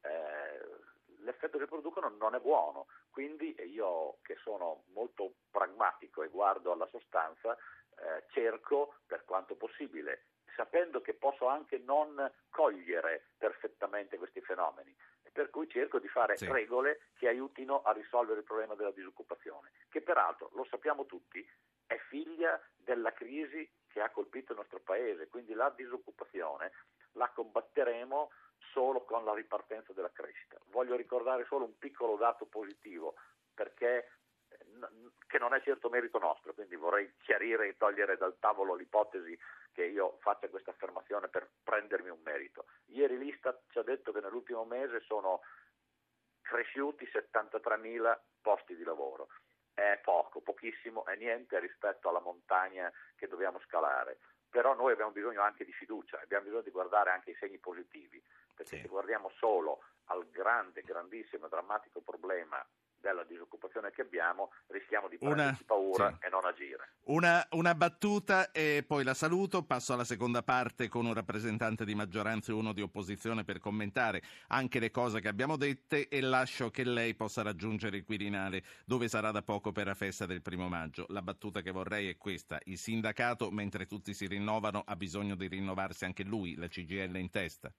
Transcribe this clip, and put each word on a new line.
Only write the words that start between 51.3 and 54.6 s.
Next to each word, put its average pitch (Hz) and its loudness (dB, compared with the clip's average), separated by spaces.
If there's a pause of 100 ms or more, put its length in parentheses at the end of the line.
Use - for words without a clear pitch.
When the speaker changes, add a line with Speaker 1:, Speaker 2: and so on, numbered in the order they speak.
Speaker 1:
rispetto 92 -2
alla 87 2
montagna 92 0 (220)
che 98 -8
dobbiamo 90 -2
scalare. 67 0 (320)
Però 123 6